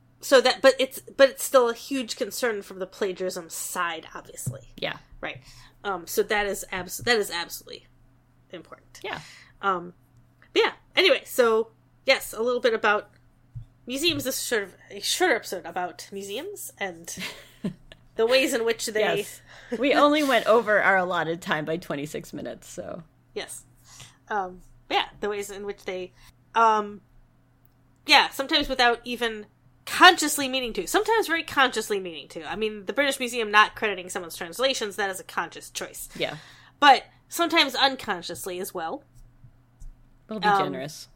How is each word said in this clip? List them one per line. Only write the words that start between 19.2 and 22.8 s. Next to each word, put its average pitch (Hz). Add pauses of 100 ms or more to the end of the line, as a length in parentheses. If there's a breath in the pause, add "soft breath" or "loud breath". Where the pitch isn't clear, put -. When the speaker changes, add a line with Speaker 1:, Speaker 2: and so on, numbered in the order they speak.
Speaker 2:
We 254
only 294
went 254
over 214
our 190
allotted 175
time 156
by 160
twenty-six 151
minutes, -
so. - (320)